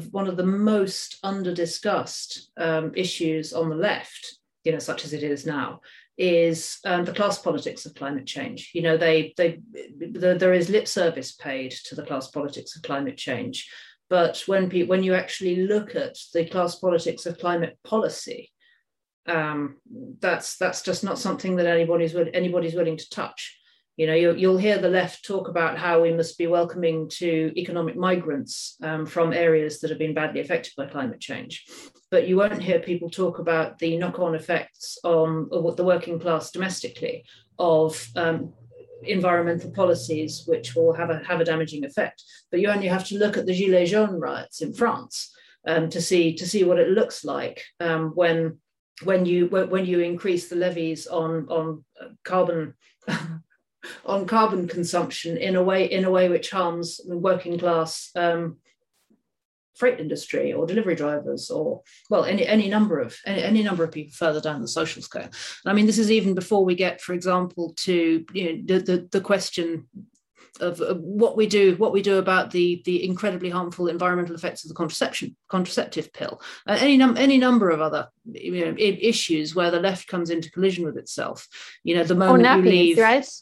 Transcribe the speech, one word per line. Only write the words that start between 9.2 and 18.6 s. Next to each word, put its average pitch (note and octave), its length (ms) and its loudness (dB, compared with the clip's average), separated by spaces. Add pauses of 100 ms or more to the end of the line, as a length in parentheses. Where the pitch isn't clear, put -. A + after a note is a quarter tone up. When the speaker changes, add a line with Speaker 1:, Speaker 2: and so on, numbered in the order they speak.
Speaker 1:
they, E3 220 0 (380)
the, F3 400 0
there F3+ 160 4
is F3 160 2
lip G#3+ 180 2
service E3 440 -2
paid C3+ 400 -10 (140)
to - 100 -16
the D3 100 -10
class C3+ 220 -8
politics C#3+ 480 -10
of D#3+ 80 -20
climate C#3 340 -6
change, - 520 -8 (400)
but F3 380 2
when F#3+ 220 0
pe-, F3+ 140 0
when F#3 200 2
you F#3 120 2
actually F3+ 500 -2
look G#3 300 -2
at C#3 220 -6 (160)
the E3 120 0
class F3 300 -2
politics F3 500 -2
of F3 140 -8
climate F3 440 -2
policy, - 680 -4 (760)